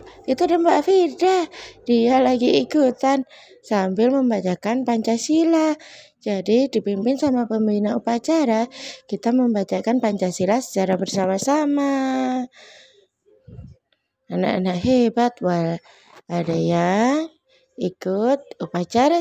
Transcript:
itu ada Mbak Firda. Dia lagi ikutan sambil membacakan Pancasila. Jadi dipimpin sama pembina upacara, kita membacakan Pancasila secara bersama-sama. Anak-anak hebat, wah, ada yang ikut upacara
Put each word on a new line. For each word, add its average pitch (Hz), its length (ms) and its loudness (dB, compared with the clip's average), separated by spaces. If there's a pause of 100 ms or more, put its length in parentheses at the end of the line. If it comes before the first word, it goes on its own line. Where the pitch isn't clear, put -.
(300)
itu 262 160 0
ada 339 160 2
Mbak 320 240 4
Firda. 359 640 2 (400)
Dia 240 320 4
lagi 254 400 2
ikutan 269 640 0 (400)
sambil 202 480 0
membacakan 233 720 -2
Pancasila. 302 880 0 (480)
Jadi 214 480 0
dipimpin 208 480 -2
sama 247 320 0
pembina 214 480 0
upacara, 233 720 0 (400)
kita 233 240 -2
membacakan 220 640 0
Pancasila 202 640 0
secara 190 400 -2
bersama-sama. 269 920 0 (2500)
Anak-anak 185 560 -2
hebat, 240 560 2
wah, 170 400 -2 (480)
ada 165 260 -2
yang 190 760 0 (400)
ikut 214 880 -4
upacara 233 600 0